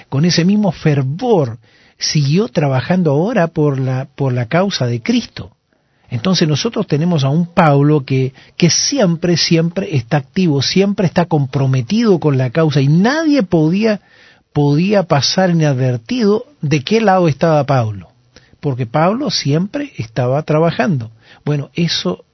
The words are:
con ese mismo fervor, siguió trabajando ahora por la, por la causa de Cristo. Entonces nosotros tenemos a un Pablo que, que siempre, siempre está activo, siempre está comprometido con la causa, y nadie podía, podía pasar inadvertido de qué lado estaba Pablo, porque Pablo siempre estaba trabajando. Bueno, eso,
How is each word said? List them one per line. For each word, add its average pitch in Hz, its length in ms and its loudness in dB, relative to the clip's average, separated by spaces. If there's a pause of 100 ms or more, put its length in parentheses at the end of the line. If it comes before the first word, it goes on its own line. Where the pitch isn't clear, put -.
con 143 160 0
ese 170 220 2
mismo 202 260 2
fervor, 147 840 0 (400)
siguió 160 500 0
trabajando 151 640 0
ahora 170 380 0
por 147 300 -2
la, 131 380 -2
por 135 160 -2
la 123 140 -2
causa 170 400 -2
de 120 160 -4
Cristo. - 520 -4 (540)
Entonces 170 400 0
nosotros 208 380 -2
tenemos 156 380 0
a 135 40 0
un 160 160 0
Pablo 151 600 2
que, 131 260 -2 (240)
que 170 140 2
siempre, 175 680 0
siempre 170 580 -2
está 135 220 -2
activo, 147 460 0
siempre 196 440 0
está 170 200 0
comprometido 143 920 0
con 143 200 0
la 131 100 0
causa, 151 320 0
y 135 80 2
nadie 269 540 2
podía, 190 580 0 (540)
podía 160 480 2
pasar 175 480 0
inadvertido 156 960 0 (160)
de 147 200 0
qué 226 200 0
lado 185 260 4
estaba 151 360 2
Pablo, 110 440 -2 (520)
porque 131 260 -4
Pablo 190 440 0
siempre 190 680 -4
estaba 127 440 -4
trabajando. 160 680 0 (340)
Bueno, 143 300 -4
eso, - 580 -4